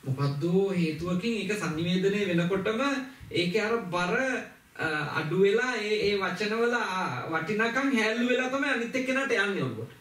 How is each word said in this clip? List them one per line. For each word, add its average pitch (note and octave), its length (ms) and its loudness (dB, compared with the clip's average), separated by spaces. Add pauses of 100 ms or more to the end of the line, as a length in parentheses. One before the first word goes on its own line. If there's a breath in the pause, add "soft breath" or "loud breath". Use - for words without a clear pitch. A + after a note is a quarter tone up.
මොකද්ද C#3 420 -2 (280)
හේතුවකින් F3+ 640 0
ඒක F#3+ 180 -4
සංනිවේදනය F3+ 720 0
වෙනකොටම F#3 540 0 (460 loud breath)
ඒකේ F3 340 0
අර A3 140 0 (100)
බර, F3+ 280 0 (600)
අ, - 140 -4 (260)
අඩු D#3 260 -2
වෙලා A3+ 360 4
ඒ, G#3+ 260 0
ඒ G3+ 140 2
වචනවල, G#3 580 0
අ, F#3+ 260 -2 (280)
වටිනාකම් G#3+ 640 0
හැල්ලු A3+ 360 2
වෙලා B3+ 220 2
තමයි C#4 200 0
අනිත් A#3 260 -2
එක්කෙනාට C4 380 0
යන්නේ G3 300 0
ඔළුවට. A2+ 380 -6